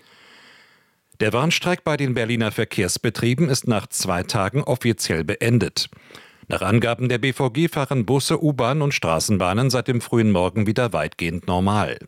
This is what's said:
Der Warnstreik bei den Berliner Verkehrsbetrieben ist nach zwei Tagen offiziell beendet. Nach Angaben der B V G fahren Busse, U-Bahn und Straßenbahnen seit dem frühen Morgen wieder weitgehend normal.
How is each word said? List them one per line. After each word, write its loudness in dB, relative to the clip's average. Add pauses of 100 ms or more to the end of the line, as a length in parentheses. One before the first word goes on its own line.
(1200)
Der 2
Warnstreik 0
bei 0
den 0
Berliner 0
Verkehrsbetrieben 0
ist -2
nach 0
zwei -2
Tagen -2
offiziell 0
beendet. 0 (600)
Nach -2
Angaben 0
der 0
B 0
V 0
G 0
fahren -2
Busse, 0
U-Bahn 0
und 0
Straßenbahnen 2
seit 0
dem 0
frühen 2
Morgen 2
wieder 0
weitgehend -4
normal. 0